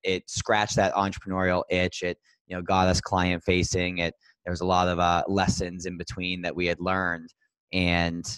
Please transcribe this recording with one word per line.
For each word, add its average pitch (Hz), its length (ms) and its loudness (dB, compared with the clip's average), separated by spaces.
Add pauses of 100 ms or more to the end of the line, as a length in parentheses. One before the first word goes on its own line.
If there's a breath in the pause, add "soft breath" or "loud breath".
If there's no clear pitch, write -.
it 92 260 0
scratched - 480 0
that 98 160 4
entrepreneurial 92 760 0
itch. 90 340 0
It, 87 140 -4 (300 soft breath)
you 90 80 -8
know, 90 60 -6
got 92 260 4
us 90 140 2
client 90 420 0
facing. 90 540 0
It, 85 160 -2 (320 soft breath)
there 87 60 -4
was 85 100 -4
a 90 40 -2
lot 90 220 4
of, 90 100 0
uh, 87 300 2
lessons 90 580 -2
in 90 120 -8
between 90 460 -6
that 82 120 -4
we 87 120 -2
had 85 120 -2
learned. 87 540 -2 (400)
And, 87 520 0 (120)